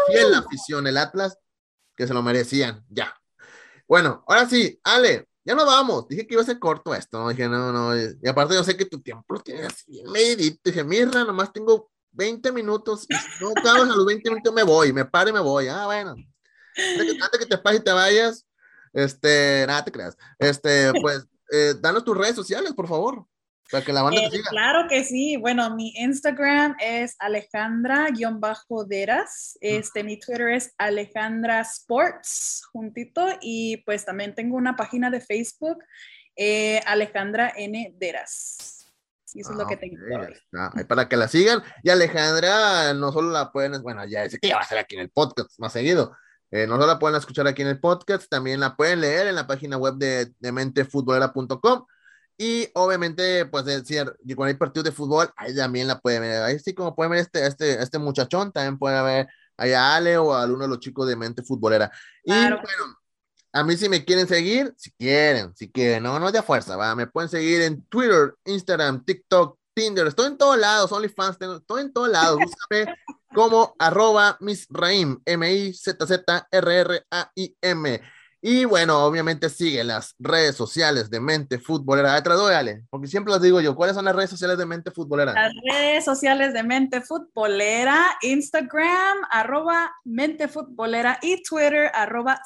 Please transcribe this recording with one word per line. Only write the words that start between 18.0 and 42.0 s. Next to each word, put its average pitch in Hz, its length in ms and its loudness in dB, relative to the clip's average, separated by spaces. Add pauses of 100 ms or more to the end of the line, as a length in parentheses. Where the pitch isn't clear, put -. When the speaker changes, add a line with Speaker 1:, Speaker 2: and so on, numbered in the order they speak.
Speaker 1:
este, 139 760 2
nada, 147 180 -2
te 131 80 -10
creas. 87 240 -12 (220)
Este, 143 540 4
Speaker 2:
<laughs> - 100 2
Speaker 1:
pues, 143 240 -2 (260)
eh, 147 280 4
danos 185 240 0
tus 226 120 0
redes 208 200 0
sociales, 233 380 -6
por 170 140 -6
favor, 196 380 -4 (440)
para 135 140 -2
que 143 80 -4
la 139 100 2
banda - 180 4
te - 60 0
Speaker 2:
Eh, - 40 -4
Speaker 1:
siga. - 200 -6
Speaker 2:
claro 285 380 0
que 269 160 0
sí. 269 320 -4
Bueno, 233 380 -2
mi 226 220 -8
Instagram 277 840 0
es 233 380 -4
Alejandra 226 920 -2
guion 226 300 -4
bajo 214 440 -6
Deras. 202 760 -4
Speaker 1:
Ujú. 214 180 -2
Speaker 2:
Este, 214 260 -8
mi 214 140 -10
Twitter 233 320 -4
es 247 280 -4
Alejandra 220 840 -4
Sports, - 1000 -4 (100)
juntito. 233 540 -6 (140)
Y, 226 440 -6
pues, 208 200 -6
también 202 300 -8
tengo 240 220 -6
una 254 200 -2
página 247 340 -4
de 233 100 -4
Facebook, 302 580 -6 (580)
eh, 214 500 0
Alejandra 208 720 -2
N 208 420 -10
Deras. - 720 -10 (640)
Y - 80 -16
eso 202 100 -14
es 214 60 -10
lo - 80 -4
Speaker 1:
Ah, 202 40 -10
Speaker 2:
que 202 80 -6
tengo 87 200 -14
Speaker 1:
ok, 95 140 -14
Speaker 2:
por 123 100 -6
Speaker 1:
ahí 87 80 -10
Speaker 2:
hoy. - 60 -18
Speaker 1:
está. 92 440 -10
Ahí - 60 -6
para 120 240 0
que 123 80 0
la 113 100 2
sigan. 202 340 4 (220)
Y 175 80 2
Alejandra, 170 1040 2